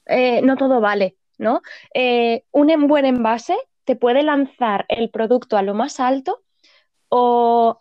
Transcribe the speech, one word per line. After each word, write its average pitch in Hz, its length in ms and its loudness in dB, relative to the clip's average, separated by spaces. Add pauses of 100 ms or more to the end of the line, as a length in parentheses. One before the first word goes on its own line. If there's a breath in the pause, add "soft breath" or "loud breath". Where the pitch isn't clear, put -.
eh, 247 380 0
no 262 120 2
todo 262 240 0
vale, 202 380 -2 (200)
¿no? 240 240 -2 (320 loud breath)
Eh, 240 580 0
un 294 180 4
en-, 302 180 2
buen 285 180 2
envase 247 520 -2 (260)
te 240 140 -2
puede 247 260 2
lanzar 262 640 -2
el 226 220 -4
producto 226 480 -2
a 196 40 0
lo 196 120 -2
más 247 260 -6
alto 269 400 -4 (720 soft breath)
o 240 720 2